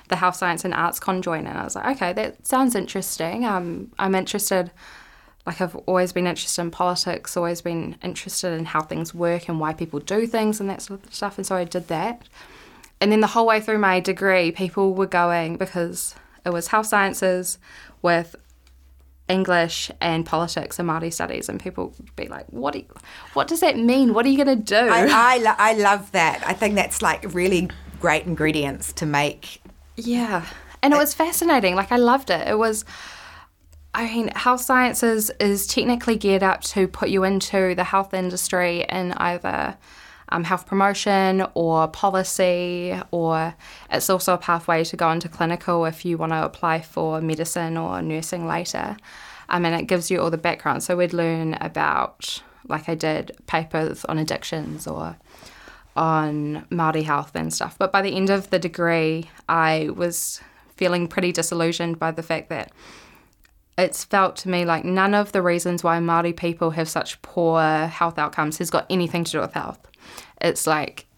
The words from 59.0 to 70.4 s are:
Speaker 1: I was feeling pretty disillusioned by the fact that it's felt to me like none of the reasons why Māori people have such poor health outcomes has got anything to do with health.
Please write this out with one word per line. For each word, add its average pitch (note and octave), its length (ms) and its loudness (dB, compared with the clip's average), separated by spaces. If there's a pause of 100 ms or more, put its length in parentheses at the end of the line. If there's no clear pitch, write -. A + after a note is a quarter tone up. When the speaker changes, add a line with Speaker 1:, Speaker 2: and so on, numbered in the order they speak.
Speaker 1:
I D#3+ 440 2
was - 460 -4 (380)
feeling F3 280 2
pretty F3+ 260 -2
disillusioned E3+ 680 -2
by D#3+ 140 -2
the D#3+ 100 -8
fact - 260 -4
that C#3 240 -8 (1040)
it's F#3 280 0
felt G3 320 4
to - 120 -10
me F3 160 2
like E3 200 0
none F#3+ 300 2
of G#3 180 0
the F#3+ 100 2
reasons F3 420 0
why E3+ 140 2
Māori E3+ 360 2
people E3+ 360 -2
have D#3+ 180 -2
such - 320 -6
poor E3 400 2 (260)
health E3 320 -2
outcomes D3+ 400 -2
has E3+ 120 -4
got - 180 0
anything F3 360 0
to - 80 -6
do D3+ 80 -2
with - 120 -4
health. - 260 -8 (640)